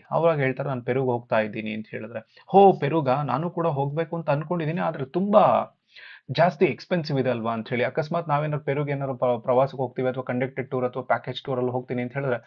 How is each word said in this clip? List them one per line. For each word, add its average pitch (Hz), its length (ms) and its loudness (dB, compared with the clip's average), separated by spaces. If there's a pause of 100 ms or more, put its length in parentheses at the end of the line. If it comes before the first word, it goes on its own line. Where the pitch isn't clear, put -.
(100)
ಅವಾಗ 156 280 2
ಹೇಳ್ತಾರೆ, 135 300 -2
"ನಾನು 127 140 -4
ಪೆರುಗ್ 127 280 0
ಹೋಗ್ತಾ 120 300 0
ಇದ್ದೀನಿ" 107 320 -4
ಅಂತ 110 180 -10
ಹೇಳಿದ್ರೆ, 113 300 -10 (280)
"ಹೋ, 196 140 8 (100)
ಪೆರುಗಾ? 143 500 2
ನಾನು 143 280 -2
ಕೂಡ 170 180 -2
ಹೋಗ್ಬೇಕು 147 480 -2
ಅಂತ 156 140 -4
ಅನ್ಕೊಂಡಿದ್ದೀನಿ, 156 520 -2
ಆದ್ರೆ 156 240 -4
ತುಂಬಾ 196 380 4 (840)
ಜಾಸ್ತಿ 170 360 2
ಎಕ್ಸ್‌ಪೆನ್ಸಿವ್ 147 520 -2
ಇದೆ 123 120 2
ಅಲ್ವಾ?" 113 220 -2
ಅಂತ 113 160 -6
ಹೇಳಿ. 120 160 0
ಅಕಸ್ಮಾತ್ 160 440 -4
ನಾವೇನಾದ್ರು 147 360 -2
ಪೆರುಗ್ 143 260 -2
ಏನಾದ್ರು 139 260 -4
ಪ್ರ-, 123 260 0
ಪ್ರವಾಸಕ್ಕೆ 131 400 2
ಹೋಗ್ತೀವಿ 127 260 -2
ಅಥವಾ 131 140 -4
ಕಂಡಕ್ಟೆಡ್ 127 480 -4
ಟೂರ್ 127 160 -2
ಅಥವಾ 127 180 -4
ಪ್ಯಾಕೇಜ್ 123 380 -2
ಟೂರ್ 127 180 -4
ಅಲ್ಲಿ 123 120 -2
ಹೋಗ್ತೀನಿ 127 300 -4
ಅಂತ 123 120 -8
ಹೇಳಿದ್ರೆ 139 320 -2